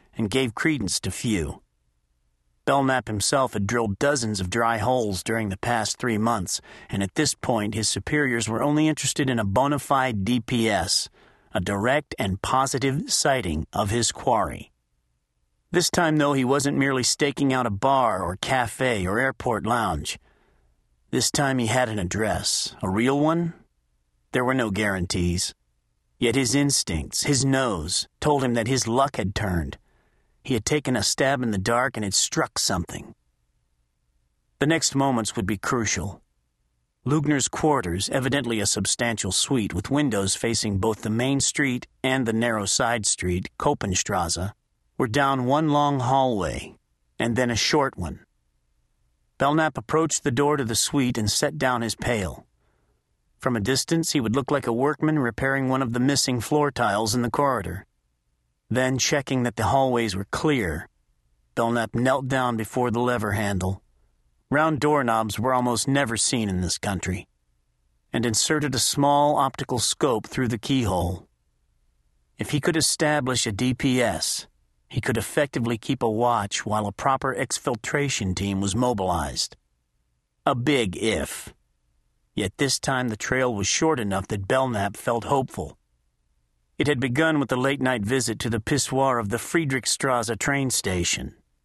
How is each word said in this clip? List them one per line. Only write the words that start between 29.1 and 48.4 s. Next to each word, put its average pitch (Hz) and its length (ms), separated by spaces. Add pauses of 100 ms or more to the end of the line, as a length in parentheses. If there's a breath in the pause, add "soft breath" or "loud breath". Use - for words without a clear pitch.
had 101 180
turned. 87 420 (640)
He 135 100
had 110 120
taken 139 300
a 104 80
stab 139 380
in 117 100
the 101 60
dark 120 400
and 110 60
had 98 100
struck - 440
something. - 580 (1400)
The 139 80
next 160 280
moments 135 400
would 110 100
be 101 120
crucial. 101 640 (840)
Lugner's 143 420
quarters, 104 640
evidently 127 500
a 101 60
substantial 107 640
suite 104 420
with 95 180
windows 110 440
facing 110 420
both 107 240
the 110 80
main 131 300
street 131 480 (160)
and 131 220
the 113 80
narrow 113 320
side 117 400
street, 90 520
Kopenstrasse, 98 960 (440)
were 127 100
down 135 380
one 151 240
long 143 300
hallway, 120 760 (460)
and 117 160
then 120 160
a 113 40
short 135 420
one. 85 240 (1160)